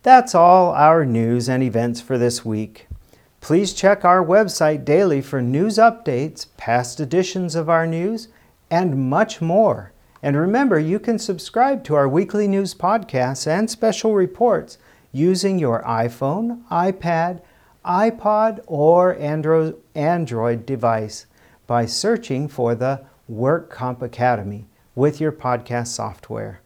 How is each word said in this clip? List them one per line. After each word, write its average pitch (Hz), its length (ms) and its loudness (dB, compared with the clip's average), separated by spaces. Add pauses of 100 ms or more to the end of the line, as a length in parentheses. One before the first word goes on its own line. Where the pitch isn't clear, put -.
That's 247 320 6
all 175 380 6
our 156 320 6
news 120 440 0
and 131 140 0
events 117 380 -2
for 131 180 -4
this 120 260 0
week. 107 420 -6 (540)
Please 190 320 0
check 196 320 2
our 180 180 6
website 160 640 2
daily 151 380 2
for 135 180 -6
news 165 380 0
updates, 160 680 0 (120)
past 120 420 -2
editions 175 540 -2
of 165 160 -4
our 165 160 2
news, 185 420 -4 (420)
and 151 380 0
much 196 320 -2
more. 170 520 0 (300)
And 143 140 0
remember, 202 420 0
you 165 200 -2
can 226 200 -4
subscribe 233 680 -2
to 151 100 -2
our 139 120 4
weekly 196 400 0
news 196 280 -2
podcasts 139 720 -2
and 196 240 -2
special 220 420 -2
reports 190 640 0 (360)
using 185 460 0
your 117 260 -2
iPhone, 135 840 -4
iPad, 170 720 -2 (420)
iPod, 214 840 0
or 170 480 4
Andro-, 156 640 -2 (160)
Android 120 720 -2
device 113 580 -2 (420)
by 120 200 0
searching 151 600 -4
for 120 280 -2
the 131 280 -4 (240)
Work 127 440 -2
Comp 123 320 -8
Academy 110 640 -4 (280)
with 147 240 0
your 151 140 -2
podcast 120 540 -6
software. 107 800 -12